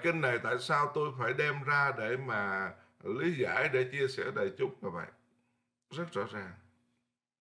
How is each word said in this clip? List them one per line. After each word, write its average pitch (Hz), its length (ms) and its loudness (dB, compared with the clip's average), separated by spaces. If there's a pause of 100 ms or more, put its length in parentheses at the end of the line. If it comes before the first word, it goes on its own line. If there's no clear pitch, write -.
kinh 165 180 4
này 120 220 2
tại 120 160 2
sao 143 340 2
tôi 151 260 0
phải 120 140 2
đem 139 300 0
ra 143 340 4
để 113 200 0
mà 101 540 -2 (340)
lý 147 320 0
giải, 120 360 2
để 127 180 2
chia 135 160 2
sẻ 123 160 -2 (120)
đại 101 220 0
chúng 131 240 -2
là 101 80 -4
vậy. 85 180 -8 (840)
Rất 165 240 -8
rõ 101 180 -2
ràng. 98 200 -8 (880)